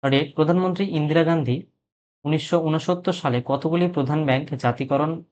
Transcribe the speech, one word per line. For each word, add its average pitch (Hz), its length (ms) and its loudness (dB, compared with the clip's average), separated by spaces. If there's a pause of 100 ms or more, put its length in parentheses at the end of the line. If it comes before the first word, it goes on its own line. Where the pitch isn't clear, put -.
থার্টি 135 160 2
এইট, 147 180 -2
প্রধানমন্ত্রী 180 500 2
ইন্দিরা 160 380 0
গান্ধী 156 400 0 (600)
উনিশশো 156 360 0
ঊনসত্তর 160 540 0
সালে 123 320 -2
কতগুলি 165 460 0
প্রধান 151 340 0
ব্যাংক 139 280 0
জাতিকরণ, 139 800 -2